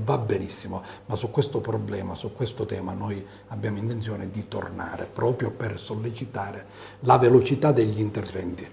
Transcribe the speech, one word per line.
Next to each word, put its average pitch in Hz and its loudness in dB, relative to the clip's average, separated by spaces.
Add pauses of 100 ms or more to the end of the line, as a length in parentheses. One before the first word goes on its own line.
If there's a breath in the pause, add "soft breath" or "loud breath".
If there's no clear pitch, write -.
va 135 2
benissimo, 95 -2 (240 loud breath)
ma 107 -4
su 110 -4
questo 135 0
problema, 101 -4
su - -8
questo 110 -4
tema 95 -4
noi 98 -6 (260 loud breath)
abbiamo 104 -4
intenzione 110 -6
di 107 -8
tornare - -8
proprio 120 0
per 107 -4
sollecitare 110 -6 (360 loud breath)
la 127 8
velocità 127 8
degli 110 4
interventi. 95 -4